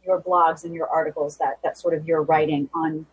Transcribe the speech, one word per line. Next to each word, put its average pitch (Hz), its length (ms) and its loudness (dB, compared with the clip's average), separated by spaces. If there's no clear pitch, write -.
your 185 160 2
blogs 170 420 2
and 170 100 -10
your 165 140 -6
articles 151 520 -2
that, - 240 -2
that - 140 -2
sort 170 160 0
of 156 140 -4
you're 160 140 2
writing 151 520 2
on. 160 400 -4